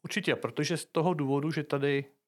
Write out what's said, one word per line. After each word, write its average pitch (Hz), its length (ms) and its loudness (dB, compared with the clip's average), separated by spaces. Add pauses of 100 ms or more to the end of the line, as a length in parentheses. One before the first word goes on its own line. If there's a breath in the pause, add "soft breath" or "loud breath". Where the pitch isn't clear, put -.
Určitě, 170 320 0
protože 151 420 -2
z - 80 -6
toho 170 280 2
důvodu, 143 380 0
že 151 120 -2
tady 139 420 0 (220)